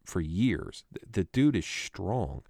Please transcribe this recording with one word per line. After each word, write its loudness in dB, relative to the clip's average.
for -2
years. 0
The, -14
the 2
dude 4
is 0
strong. -4